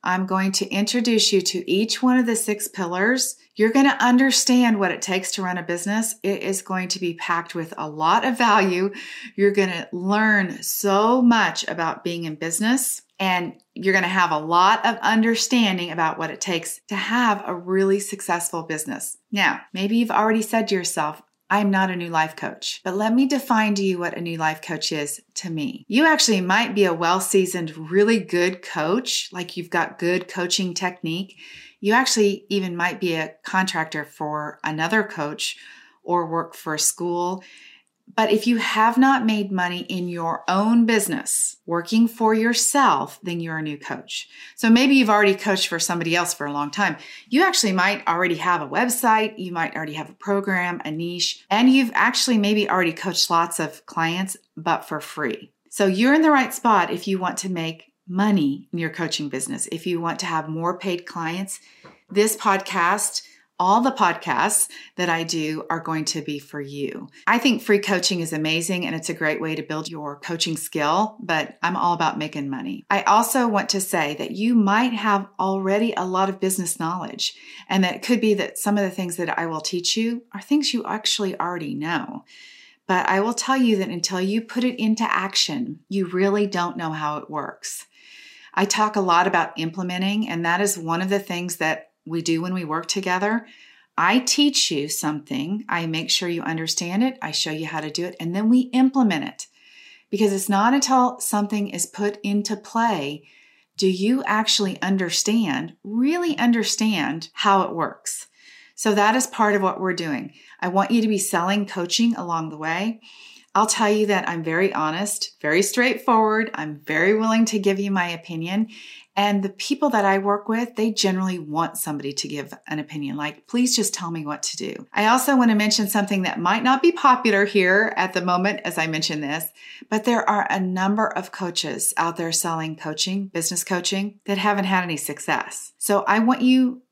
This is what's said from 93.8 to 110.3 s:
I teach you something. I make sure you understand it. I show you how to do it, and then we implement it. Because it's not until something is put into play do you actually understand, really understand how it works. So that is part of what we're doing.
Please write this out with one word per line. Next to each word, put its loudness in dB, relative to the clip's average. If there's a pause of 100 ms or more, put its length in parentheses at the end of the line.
I 4
teach 2
you -2
something. -4
I -2
make -4
sure 0
you -4
understand -2
it. -2
I -6
show -4
you -6
how -6
to -8
do -6
it, -10
and -6
then 0
we 6 (100)
implement 2
it. -12 (640)
Because 2
it's -4
not 4
until 2
something -2
is -6
put -4
into -2
play -2 (540)
do 0
you 2
actually 0
understand, 0 (100)
really 0
understand 0
how 2
it -2
works. -8 (480)
So 0
that 4
is 0
part 2
of 2
what -2
we're -2
doing. -6 (280)